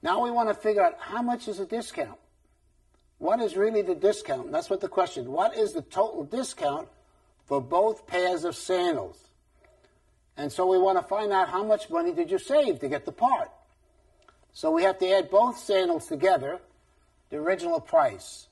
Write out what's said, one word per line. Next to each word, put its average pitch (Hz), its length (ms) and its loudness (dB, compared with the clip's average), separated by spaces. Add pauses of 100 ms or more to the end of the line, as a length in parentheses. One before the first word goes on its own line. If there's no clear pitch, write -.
Now 240 200 0
we 240 100 0
want 233 180 2
to 208 40 2
figure 208 300 2
out 165 160 4
how 220 220 -6
much 240 260 -4
is 196 120 -8
the 196 60 -4
discount. - 540 -8 (960)
What 226 240 0
is 185 160 -2
really 208 240 2
the 180 140 0
discount? 190 500 0
And 147 80 -10
that's 165 160 -2
what 196 100 0
the 196 80 -6
question, 143 420 -2
what 175 280 0
is 214 160 0
the 339 80 -6
total 285 420 -2
discount 277 640 -4 (580)
for 139 140 -2
both 180 480 0
pairs 180 380 -2
of - 100 -4
sandals? - 720 -4 (1120)
And 147 120 -6
so 185 160 0
we 185 120 4
want 190 200 4
to - 60 0
find 202 300 -2
out 320 160 2
how 214 160 -2
much 214 240 0
money 339 240 -2
did 330 180 -2
you 381 80 0
save 269 400 2
to 139 80 -6
get 190 160 -4
the - 80 -10
part. - 400 0 (1040)
So - 180 -2
we 339 120 2
have 190 160 2
to 185 120 2
add 190 180 2
both 233 280 4
sandals 180 500 0
together, 180 520 0 (680)
the - 60 -10
original 320 460 -2
price. - 720 0